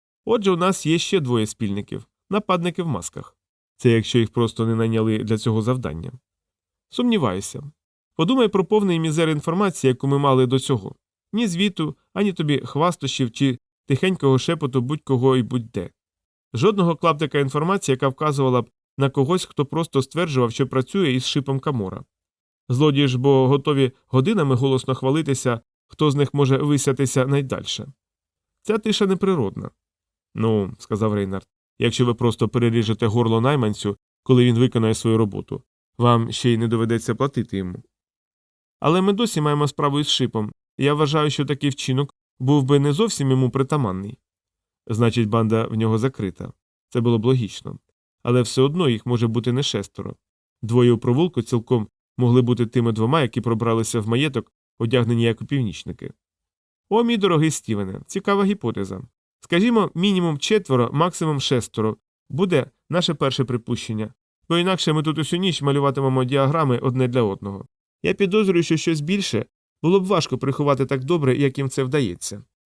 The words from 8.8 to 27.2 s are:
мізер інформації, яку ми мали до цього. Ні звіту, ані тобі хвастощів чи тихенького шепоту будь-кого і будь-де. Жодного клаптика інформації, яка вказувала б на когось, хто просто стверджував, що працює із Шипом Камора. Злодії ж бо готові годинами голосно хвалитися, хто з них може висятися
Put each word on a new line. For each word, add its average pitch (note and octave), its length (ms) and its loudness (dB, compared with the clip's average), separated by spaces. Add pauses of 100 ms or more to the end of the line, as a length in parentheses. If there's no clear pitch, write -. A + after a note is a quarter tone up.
мізер D#3+ 280 0
інформації, E3 600 0
яку B2+ 200 0
ми C#3 100 2
мали C3 280 4
до C3 120 0
цього. B2+ 360 -4 (380)
Ні A3+ 140 0
звіту, E3+ 500 -2 (180)
ані G3 180 0
тобі D3 320 0
хвастощів C#3 680 -2
чи C3+ 260 0 (280)
тихенького C#3 520 2
шепоту C#3 420 -2
будь-кого C3 560 0
і B2+ 60 2
будь-де. A2 480 -6 (640)
Жодного F3 420 2
клаптика D#3 420 0
інформації, D3+ 560 0
яка C#3 140 0
вказувала C3+ 540 0
б - 80 -10 (280)
на C3+ 120 2
когось, C#3+ 340 0
хто - 220 -4
просто D3+ 360 -2
стверджував, C3 500 -2
що C3+ 140 -2
працює C3 460 0
із B2+ 140 -2
Шипом C3+ 340 -2
Камора. A2+ 440 -6 (640)
Злодії C#3 400 4
ж B2+ 100 -2
бо C3 300 4
готові C3+ 440 2 (140)
годинами C#3+ 480 2
голосно C3 400 0
хвалитися, C3 640 -2 (280)
хто D3+ 220 0
з C3+ 40 0
них C#3+ 200 0
може C3+ 220 4
висятися C#3 720 0